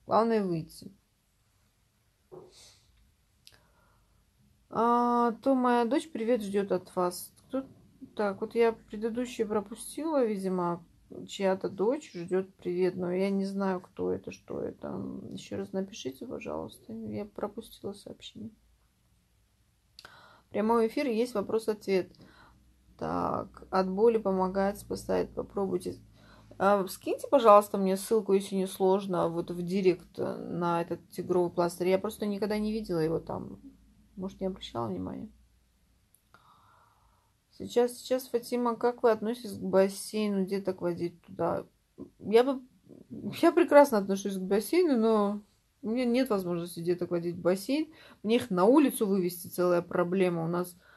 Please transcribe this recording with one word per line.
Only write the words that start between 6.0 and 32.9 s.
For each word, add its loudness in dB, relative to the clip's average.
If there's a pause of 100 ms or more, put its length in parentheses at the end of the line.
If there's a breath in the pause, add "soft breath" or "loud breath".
привет 0
ждёт -2
от -4
вас. -2 (140)
Кто? -6 (520)
Так, -2
вот -6
я 4
предыдущие -6
пропустила, -2
видимо, -2 (440)
чья-то 0
дочь -2
ждёт -4
привет, -2
но -4
я 0
не 0
знаю, -2
кто -4
это, -8
что -10
это. -8 (420)
Ещё -12
раз -8
напишите, -8
пожалуйста. -10
Я -10
пропустила -10
сообщение. -16 (2000 loud breath)
Прямой 2
эфир, -2
есть 0
вопрос-ответ. -2 (840 loud breath)
Так, -4
от 0
боли 4
помогает, 0
спасает. -4
Попробуйте. -4 (600 loud breath)
А, 4
скиньте, -6
пожалуйста, 8
мне 0
ссылку, 0
если 0
не 0
сложно, 2
вот -6
в -6
директ 2
на -2
этот -8
тигровый 0
пластырь. -2
Я 6
просто -6
никогда -2
не -2
видела -2